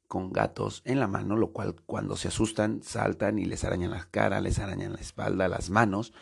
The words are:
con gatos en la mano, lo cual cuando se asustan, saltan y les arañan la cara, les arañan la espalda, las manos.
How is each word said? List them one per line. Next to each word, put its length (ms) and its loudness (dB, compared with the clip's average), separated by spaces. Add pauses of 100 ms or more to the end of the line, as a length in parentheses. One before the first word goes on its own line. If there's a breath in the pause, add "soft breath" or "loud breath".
con 260 -4
gatos 520 0
en 140 2
la 80 2
mano, 300 0
lo 160 2
cual 220 -4 (100)
cuando 320 -4
se 120 -2
asustan, 520 0
saltan 560 0
y 80 0
les 180 -4
arañan 280 0
la 180 -8
cara, 320 2
les 160 2
arañan 360 -4
la 80 -10
espalda, 460 0
las 220 -2
manos. 520 4